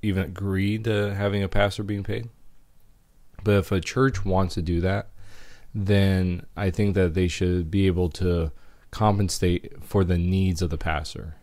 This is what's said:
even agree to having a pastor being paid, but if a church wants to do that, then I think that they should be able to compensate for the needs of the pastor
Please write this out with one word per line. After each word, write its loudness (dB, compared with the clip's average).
even 0
agree -2
to 0
having 0
a -2
pastor 2
being -4
paid, -6
but 4
if 2
a 2
church 0
wants 2
to -2
do 0
that, -2
then 2
I 0
think 0
that 2
they 2
should 0
be 4
able 2
to 0
compensate 0
for 2
the 2
needs 2
of 0
the -4
pastor -4